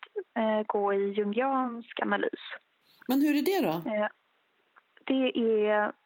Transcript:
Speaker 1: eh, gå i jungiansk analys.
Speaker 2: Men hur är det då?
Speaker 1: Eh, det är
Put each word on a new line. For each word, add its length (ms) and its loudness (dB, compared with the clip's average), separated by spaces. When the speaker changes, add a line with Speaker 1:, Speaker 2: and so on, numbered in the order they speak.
Speaker 1:
eh, 280 2
gå 280 0
i 180 0
jungiansk 880 -2
analys. 400 -2
Speaker 2:
Men 120 2
hur 140 2
är 80 0
det 240 2
då? 240 -2
Speaker 1:
Eh, 180 0
det 340 0
är 540 2